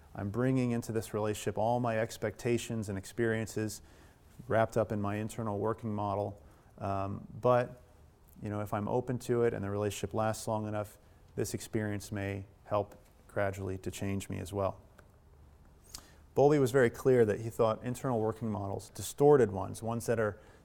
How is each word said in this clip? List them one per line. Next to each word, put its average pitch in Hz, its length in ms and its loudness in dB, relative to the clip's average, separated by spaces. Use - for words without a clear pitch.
I'm 101 160 -4
bringing 123 420 2
into 117 180 -4
this 110 240 -4
relationship 107 440 -2
all 120 220 2
my 113 180 0
expectations 113 880 -2
and 98 100 -4
experiences 110 840 -2
wrapped 113 280 4
up 110 140 2
in 107 100 -2
my 101 160 -2
internal 107 420 -4
working 110 360 -2
model. 101 460 -2
Um, 98 420 -4
but, 123 400 4
you 104 80 -6
know, 104 100 -4
if 104 120 -6
I'm 104 160 -2
open 123 320 -2
to 120 220 0
it 117 120 2
and 104 80 -4
the 98 80 -4
relationship 104 440 -2
lasts 110 340 -2
long 110 180 -2
enough, 104 320 -6
this - 180 -4
experience 104 560 -4
may 98 340 -4
help 104 300 -2
gradually 95 500 -2
to 95 120 -8
change 98 380 -4
me 98 100 -6
as 95 140 -8
well. 98 240 0
Bowlby 147 240 6
was 131 120 4
very 127 200 6
clear 123 340 6
that 104 160 0
he 113 100 -6
thought 110 320 2
internal 123 380 -2
working 110 300 -2
models, 98 440 -6
distorted 135 560 6
ones, 98 320 -6
ones 113 240 -4
that 117 140 0
are, 104 160 0